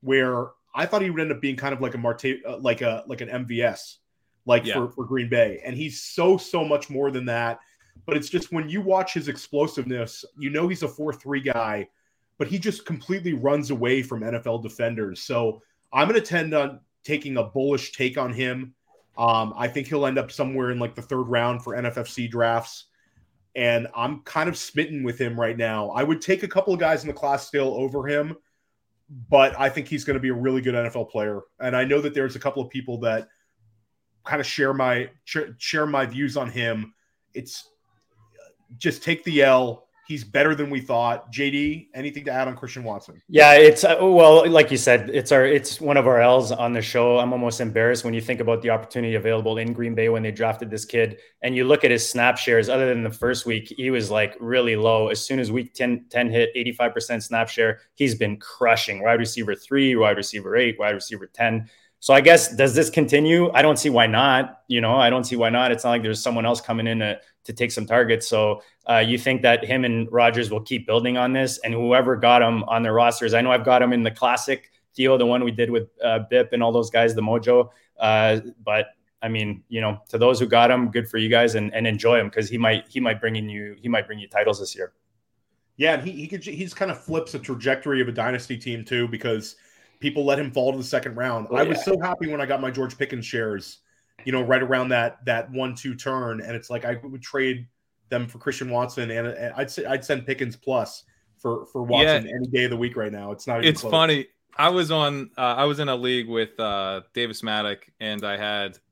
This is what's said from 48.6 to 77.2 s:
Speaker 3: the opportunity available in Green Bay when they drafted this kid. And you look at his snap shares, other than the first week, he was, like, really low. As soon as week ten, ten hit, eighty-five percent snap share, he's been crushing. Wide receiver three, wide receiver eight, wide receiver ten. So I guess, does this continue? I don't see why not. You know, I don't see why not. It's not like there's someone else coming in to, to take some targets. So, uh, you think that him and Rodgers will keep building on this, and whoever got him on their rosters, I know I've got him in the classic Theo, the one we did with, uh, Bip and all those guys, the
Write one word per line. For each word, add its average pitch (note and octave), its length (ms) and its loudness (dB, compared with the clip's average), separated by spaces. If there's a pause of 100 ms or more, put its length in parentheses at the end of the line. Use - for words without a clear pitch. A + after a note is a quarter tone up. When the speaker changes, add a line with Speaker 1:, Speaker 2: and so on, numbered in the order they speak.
Speaker 3:
the A#2 80 -2
opportunity A2+ 460 -2
available A2 420 -2
in A#2 140 -4
Green A#2 240 -6
Bay A2+ 120 2
when A2+ 140 0
they A2 80 -4
drafted A2 400 -4
this G#2+ 140 -8
kid. A2+ 340 -2 (240)
And B2+ 140 -2
you B2+ 80 2
look D3 200 4
at C3 60 8
his A#2 180 0
snap B2 300 2
shares, A2+ 300 2
other C3 200 2
than A#2+ 140 0
the A2 80 -4
first A#2+ 360 -4
week, A2 300 -4
he C3 140 -4
was, A#2 180 -2
like, G#2+ 300 0
really A#2+ 380 0
low. A2 320 2
As G#2+ 160 -4
soon C3+ 160 -2
as A2+ 100 -2
week B2 240 -4
ten, B2 340 -2
ten A#2+ 220 0
hit, A2+ 240 2
eighty-five A#2+ 380 -2
percent A2+ 320 -6
snap A2+ 240 -2
share, A2 320 0 (140)
he's C3 200 0
been G#2 220 -2
crushing. A2+ 680 0
Wide A#2 160 4
receiver A2+ 380 -4
three, C3+ 400 0
wide G#2+ 200 4
receiver G2+ 400 -6
eight, A#2+ 220 2
wide G#2 160 -2
receiver G2 320 -12
ten. A2+ 420 -2 (300)
So - 160 6
I C#3 60 10
guess, E3 340 8
does C3 200 4
this D3 160 4
continue? D#3+ 640 4
I C3+ 100 6
don't D3+ 160 6
see D3+ 120 0
why A#2 160 6
not. C3 640 2
You A#2+ 120 0
know, A2+ 160 2
I B2 140 6
don't B2 140 0
see A#2 100 -6
why A#2 160 2
not. B2 220 2
It's A#2 100 -4
not B2 80 0
like A#2+ 120 0
there's A2 200 -4
someone A#2 240 -2
else A#2 140 0
coming A2+ 260 -4
in A2+ 140 -2
to, G#2+ 180 -4 (260)
to - 80 -14
take A#2+ 200 -4
some A2 140 -6
targets. A2+ 420 2
So, G#2+ 340 0 (260)
uh, A#2 100 4
you A#2 200 2
think B2+ 240 0
that A#2 220 4
him B2+ 200 0
and A#2 280 -2
Rodgers A#2 380 4
will G#2+ 100 -4
keep B2 260 -8
building A#2+ 300 0
on B2 160 0
this, C3 320 -2
and A2+ 100 -2
whoever A#2+ 400 4
got A#2+ 280 6
him A2+ 220 2
on A#2 200 0
their A2 80 0
rosters, A#2 420 2
I A#2 60 6
know B2+ 100 2
I've B2 140 2
got B2+ 180 6
him B2 100 2
in A#2+ 120 0
the A2 80 0
classic B2+ 580 -2 (240)
Theo, C3 240 4
the A#2+ 80 4
one B2 160 2
we B2 80 -2
did A#2 200 -2
with, A#2 180 -2 (160)
uh, A2+ 160 2 (100)
Bip B2 220 2
and A#2+ 100 0
all A#2 80 2
those A#2 200 0
guys, A#2 240 4
the A2 80 -2